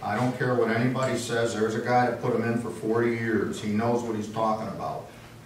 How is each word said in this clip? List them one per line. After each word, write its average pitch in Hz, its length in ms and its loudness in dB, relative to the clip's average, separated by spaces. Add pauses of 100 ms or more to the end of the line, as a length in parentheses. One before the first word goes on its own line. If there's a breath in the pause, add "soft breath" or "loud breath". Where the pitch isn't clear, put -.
I 101 120 -2
don't 123 220 0
care 127 180 0
what 113 140 4
anybody 123 480 2
says. 117 380 0
There's 110 200 2
a 120 60 -2
guy 123 260 4
that - 140 -2
put 120 140 2
'em 110 80 2
in 113 180 0
for 110 80 -4
forty 117 420 2
years. 113 500 0
He 107 100 -2
knows 117 320 2
what 110 120 -4
he's 104 160 -4
talking 110 360 0
about. - 400 -6 (380 loud breath)